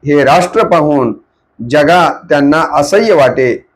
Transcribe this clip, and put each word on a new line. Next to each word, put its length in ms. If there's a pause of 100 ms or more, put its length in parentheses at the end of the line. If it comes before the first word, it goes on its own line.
हे 180
राष्ट्र 400
पाहून 500 (560)
जगा 580
त्यांना 440
असह्य 420
वाटे. 600